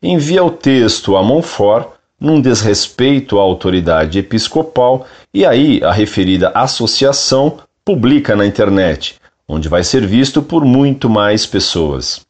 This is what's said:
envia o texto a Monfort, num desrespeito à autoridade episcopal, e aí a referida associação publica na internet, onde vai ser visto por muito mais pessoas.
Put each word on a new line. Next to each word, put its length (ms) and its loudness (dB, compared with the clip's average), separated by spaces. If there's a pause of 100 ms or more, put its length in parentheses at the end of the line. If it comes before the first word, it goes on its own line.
envia 400 0
o 100 2
texto 640 0
a 40 2
Monfort, 680 0 (280)
num 220 2
desrespeito 1000 0
à 20 2
autoridade 800 0
episcopal, 840 -2 (280)
e 120 2
aí 380 2
a 80 2
referida 640 0
associação 1000 0 (260)
publica 540 0
na 80 2
internet, 680 0 (320)
onde 220 -6
vai 140 0
ser 240 0
visto 340 0
por 240 -2
muito 420 2
mais 380 0
pessoas. 840 -4